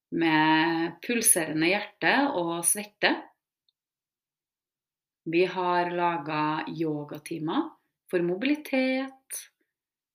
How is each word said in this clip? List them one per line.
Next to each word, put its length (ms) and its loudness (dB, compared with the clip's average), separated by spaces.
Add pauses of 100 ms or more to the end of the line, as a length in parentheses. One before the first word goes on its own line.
(140)
med 920 2
pulserende 640 2
hjerte 460 0 (180)
og 320 -2
svette. 480 0 (2250)
Vi 160 4
har 480 0
laget 880 -2
yogatimer 880 -4 (400)
for 160 0
mobilitet. 1160 -2 (720)